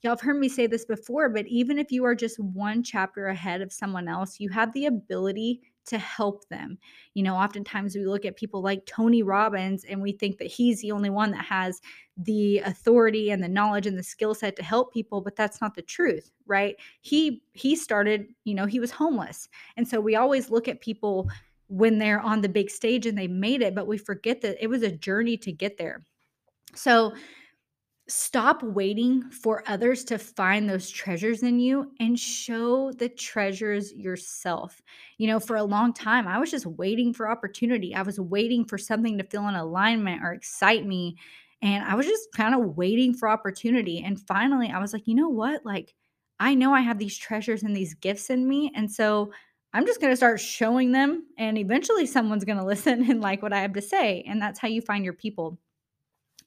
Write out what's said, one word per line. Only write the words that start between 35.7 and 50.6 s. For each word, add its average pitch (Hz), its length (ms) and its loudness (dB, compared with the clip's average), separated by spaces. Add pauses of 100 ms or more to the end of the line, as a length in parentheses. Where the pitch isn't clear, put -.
time, 226 360 2
I 185 100 -2
was 320 140 0
just 269 160 -4
waiting 220 460 0
for 220 160 -4
opportunity. 226 680 -2
I 190 80 -2
was 196 160 -6
waiting 220 440 0
for 208 140 -6
something 220 400 -2
to 190 60 -2
feel 208 240 -4
an 196 80 0
alignment 185 680 0
or 175 100 -4
excite - 520 2
me. 180 320 -4 (460)
And 202 200 2
I 190 120 0
was 269 100 2
just 440 300 -2
kinda 233 240 4
waiting 214 540 2
for 233 140 -2
opportunity. 214 760 0
And 196 240 -4
finally, 233 420 2
I - 100 -4
was 202 140 -4
like, 220 140 -8
"You 226 80 4
know 311 140 4
what? 254 360 -2
Like, 196 300 -6 (440)
I 254 140 4
know 262 200 6
I 262 80 6
have 233 180 0
these 202 180 -6
treasures 214 460 -4
and 208 120 -2
these 175 200 -4
gifts 196 340 -4
in 254 180 2
me. 285 280 0
And 214 160 -2
so 208 400 2 (440)
I'm 254 100 2
just 466 140 2
gonna 262 160 4
start 233 240 4
showing 247 540 2